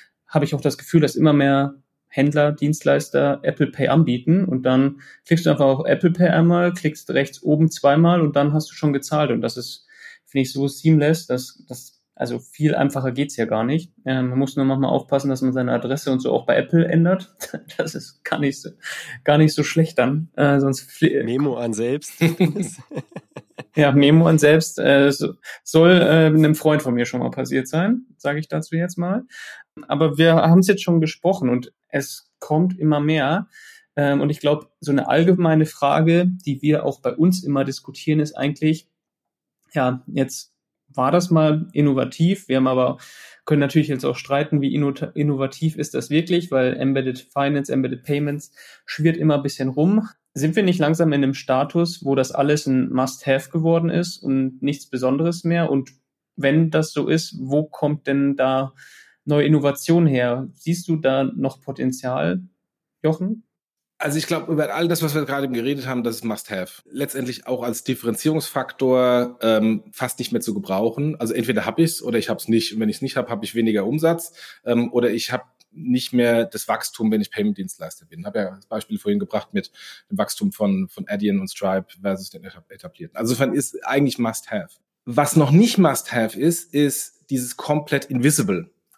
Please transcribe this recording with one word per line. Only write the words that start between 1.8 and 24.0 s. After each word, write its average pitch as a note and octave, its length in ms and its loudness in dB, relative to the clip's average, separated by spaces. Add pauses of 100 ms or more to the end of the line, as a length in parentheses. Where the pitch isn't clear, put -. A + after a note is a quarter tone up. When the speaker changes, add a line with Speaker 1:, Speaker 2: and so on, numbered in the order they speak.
Speaker 1:
Händler, D3 420 2
Dienstleister C#3+ 920 0
Apple C3+ 240 0
Pay C3 200 -2
anbieten D#3 560 2
und B2+ 200 -4
dann C3 360 2 (240)
klickst E3+ 220 0
du - 40 4
einfach D3 160 4
auf C3+ 200 2
Apple - 240 2
Pay F3 180 2
einmal, E3+ 460 2
klickst - 360 -6
rechts - 340 -2
oben D#3 260 2
zweimal E3 500 4
und D3 140 0
dann D3 180 2
hast D3+ 180 -2
du - 40 -20
schon D3+ 180 -2
gezahlt C#3+ 380 -2
und A#2 100 -2
das A2+ 160 -6
ist, - 300 -14 (400)
finde C#3 160 -2
ich, C3 100 -2
so C#3 140 -2
seamless, D#3 600 2
dass, B2+ 400 -6
dass, - 340 -18 (120)
also A#2+ 240 -6
viel D3 360 -2
einfacher C3 380 -2
geht's C#3 240 -6
ja A#2 80 -2
gar A2 200 -2
nicht. D#3 280 -4 (120)
Ähm, C3 260 -2
man B2+ 80 -2
muss C3+ 180 -2
nur C3+ 100 0
manchmal C3+ 240 0
aufpassen, C#3 400 -2
dass B2+ 100 -4
man C3 120 0
seine B2 200 -2
Adresse B2+ 400 -4
und B2+ 80 0
so B2+ 120 -2
auch B2 120 0
bei - 120 2
Apple E3+ 300 2
ändert. E3+ 480 0 (180)
<laughs> - 260 -14
Das D#3+ 160 -6
ist - 300 -16
gar D#3+ 140 -4
nicht C#3 220 -2
so, - 100 -16 (540)
gar D3 140 4
nicht D#3 160 6
so D3+ 80 0
schlecht D#3+ 360 0
dann, C#3+ 380 0
äh, C#3+ 240 4
sonst C#3 300 -2
flie- C#3 340 0
Speaker 2:
Memo B2+ 320 -2
an A#2 160 -4
selbst. A#2+ 460 -4
<laughs> - 40 0 (1500)
Speaker 1:
Ja, C#3+ 160 4
Memo C#3+ 340 6